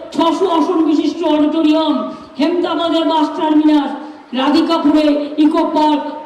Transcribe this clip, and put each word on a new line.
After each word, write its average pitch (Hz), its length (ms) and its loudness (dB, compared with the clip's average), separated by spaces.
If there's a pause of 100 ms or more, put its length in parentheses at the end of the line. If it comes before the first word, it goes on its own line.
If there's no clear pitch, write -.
(120)
ছশো 330 360 0
আসন 330 360 0
বিশিষ্ট 311 400 0
অডিটোরিয়াম, 302 880 0 (260)
হেমতাবাদে 330 640 -2
বাস 311 360 -2
টার্মিনাস, 302 500 2 (440)
রাধিকাপুরে 294 1040 0
ইকো 311 360 2
পার্ক, 208 280 2 (240)